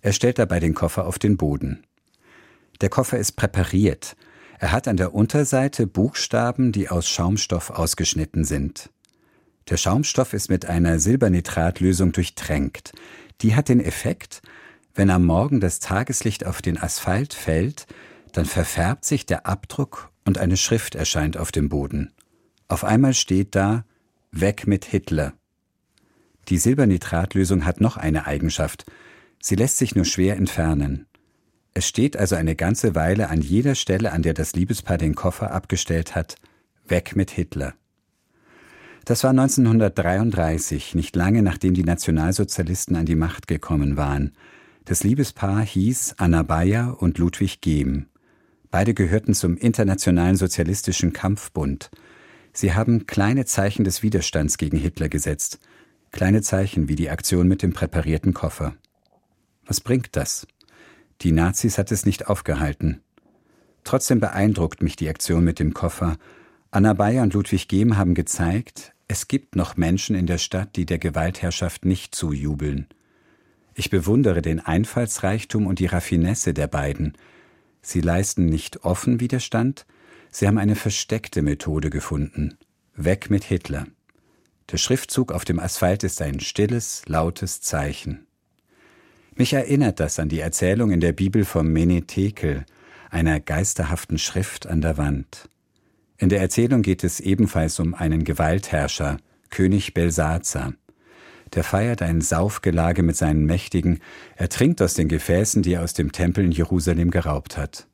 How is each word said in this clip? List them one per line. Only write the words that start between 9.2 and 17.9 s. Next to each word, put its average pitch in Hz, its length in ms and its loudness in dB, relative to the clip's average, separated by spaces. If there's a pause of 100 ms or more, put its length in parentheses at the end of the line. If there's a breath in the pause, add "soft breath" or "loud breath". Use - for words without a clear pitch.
Der - 80 0
Schaumstoff 127 580 0
ist - 160 -4
mit 90 160 0
einer 85 320 2
Silbernitratlösung 92 1120 2
durchtränkt. - 800 -4 (480 loud breath)
Die 110 140 4
hat 143 140 2
den 123 120 6
Effekt, - 600 -6 (520 loud breath)
wenn 98 160 4
am 90 140 4
Morgen 104 360 4
das 90 200 0
Tageslicht 110 640 -4
auf 92 160 -6
den 85 180 -2
Asphalt - 540 -4
fällt, 87 520 -2 (460 loud breath)